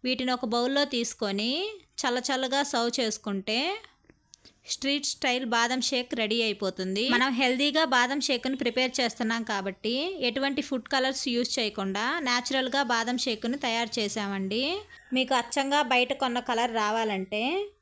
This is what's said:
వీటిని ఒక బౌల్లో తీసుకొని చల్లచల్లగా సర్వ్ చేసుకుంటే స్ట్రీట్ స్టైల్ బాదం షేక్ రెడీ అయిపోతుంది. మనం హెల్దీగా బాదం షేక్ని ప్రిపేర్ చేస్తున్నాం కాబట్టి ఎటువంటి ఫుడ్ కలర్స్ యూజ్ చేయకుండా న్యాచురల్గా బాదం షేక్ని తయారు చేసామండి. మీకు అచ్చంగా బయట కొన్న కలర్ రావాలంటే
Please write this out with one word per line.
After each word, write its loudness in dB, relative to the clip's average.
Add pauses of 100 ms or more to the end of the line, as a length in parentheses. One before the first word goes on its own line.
వీటిని 0
ఒక -4
బౌల్లో 2 (100)
తీసుకొని 0 (500)
చల్లచల్లగా 0 (100)
సర్వ్ 2 (100)
చేసుకుంటే -2 (1160)
స్ట్రీట్ 0
స్టైల్ 0 (100)
బాదం 4
షేక్ -2 (100)
రెడీ 2
అయిపోతుంది. -2 (100)
మనం 4
హెల్దీగా 4 (100)
బాదం 4
షేక్ని -2
ప్రిపేర్ 0
చేస్తున్నాం 0
కాబట్టి -2 (340)
ఎటువంటి 0
ఫుడ్ -4
కలర్స్ 0 (120)
యూజ్ 0
చేయకుండా -2 (220)
న్యాచురల్గా 0 (120)
బాదం 0
షేక్ని -2
తయారు 0
చేసామండి. -2 (520)
మీకు 2
అచ్చంగా 2 (120)
బయట 4 (120)
కొన్న 0 (100)
కలర్ 0
రావాలంటే 0 (400)